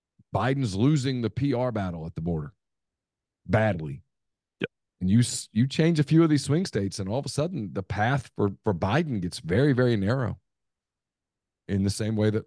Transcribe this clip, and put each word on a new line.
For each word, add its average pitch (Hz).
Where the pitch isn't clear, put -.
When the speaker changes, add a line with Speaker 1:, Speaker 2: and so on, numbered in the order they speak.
Speaker 1:
Biden's 127
losing 131
the 110
P 139
R 123
battle 90
at 82
the -
border 80
badly. 92
Speaker 2:
Yep. -
Speaker 1:
And 92
you 110
s-, -
you 117
change 160
a 147
few 160
of 160
these 147
swing 165
states, 98
and 95
all 107
of -
a -
sudden, 143
the 95
path 120
for, 101
for 107
Biden 117
gets 87
very, 139
very 120
narrow. 101
In 98
the 98
same 107
way 107
that, -